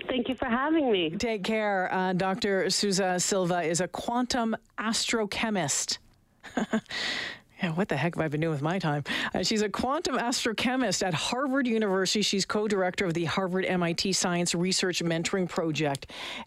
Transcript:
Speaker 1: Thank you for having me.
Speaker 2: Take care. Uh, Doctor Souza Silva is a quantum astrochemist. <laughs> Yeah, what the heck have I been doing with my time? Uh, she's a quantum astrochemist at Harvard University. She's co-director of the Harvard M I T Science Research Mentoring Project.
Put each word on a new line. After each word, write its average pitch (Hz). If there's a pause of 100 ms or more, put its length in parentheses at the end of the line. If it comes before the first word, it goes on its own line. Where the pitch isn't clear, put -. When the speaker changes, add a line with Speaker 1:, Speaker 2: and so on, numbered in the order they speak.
Speaker 1:
Thank 254
you 262
for 262
having 269
me. 175
Speaker 2:
Take 214
care. 208
Uh, 185
Doctor 190
Souza 185
Silva 180
is 160
a 180
quantum 240 (220)
astrochemist. 214 (580)
<laughs> 226 (840)
Yeah, 180
what 165
the 156
heck 165
have 165
I 160
been 151
doing 165
with 139
my 165
time? 147 (280)
Uh, -
she's 214
a 214
quantum 262
astrochemist 233
at 170
Harvard 262
University. 208
She's 196
co-director 202
of 165
the 170
Harvard 185
M 180
I 170
T 185
Science 175
Research 180
Mentoring 165
Project. 151 (360)